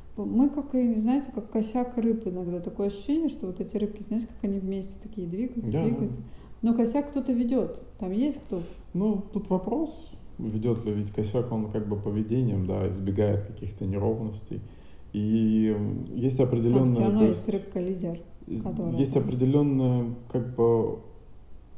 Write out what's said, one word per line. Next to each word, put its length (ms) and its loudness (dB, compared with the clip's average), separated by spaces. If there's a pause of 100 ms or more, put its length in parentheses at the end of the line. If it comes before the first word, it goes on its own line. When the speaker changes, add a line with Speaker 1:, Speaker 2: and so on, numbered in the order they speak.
(160)
Speaker 1:
п-, 100 -6
мы 240 4
как, 260 -4
и, 240 2
знаете, 340 2
как 160 -6
косяк 480 -2
рыб 300 2
иногда. 340 -4
Такое 260 -2
ощущение, 420 0
что 180 -6
вот 140 -6
эти 160 -4
рыбки, 260 -4
знаете, 240 -4
как 160 -14
они 160 0
вместе 420 -4
такие 260 -8
двигаются, 460 -2
Speaker 2:
Да, 160 2
да. 120 0
Speaker 1:
двигаются. 200 -2 (400)
Но 120 6
косяк 360 2
кто-то 240 0
ведёт, 480 0 (180)
там 120 -4
есть 280 0
кто-то. 340 -6 (200)
Speaker 2:
Ну, 280 2 (100)
тут 180 -4
вопрос, 600 -2 (260)
ведёт 480 0
ли, 60 0
ведь 200 -2
косяк, 400 0
он 180 -2
как 180 -4
бы 100 -2
поведением, 680 0
да, 240 0
избегает 540 2
каких-то 420 -8
неровностей. 760 -2 (520)
И, 600 4
м, 400 -2
есть 260 2 (300)
Speaker 1:
Там 160 6
Speaker 2:
определённая, 0 -
Speaker 1:
всё 180 6
равно 200 6
Speaker 2:
то 20 10
Speaker 1:
есть 220 4
Speaker 2:
есть, 20 0
Speaker 1:
рыбка-лидер, 720 -2 (260)
Speaker 2:
з-, 160 -4
Speaker 1:
которая 400 0
Speaker 2:
есть 120 0
Speaker 1:
там 20 4
Speaker 2:
определённая, 1000 4 (120)
как 180 -2 (100)
бы, 440 4 (800)